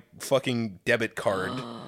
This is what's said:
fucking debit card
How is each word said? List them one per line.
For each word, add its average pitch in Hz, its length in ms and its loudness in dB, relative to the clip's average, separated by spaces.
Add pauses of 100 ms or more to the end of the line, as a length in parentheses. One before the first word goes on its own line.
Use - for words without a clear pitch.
(200)
fucking 117 640 0
debit 113 300 2
card 95 360 0 (360)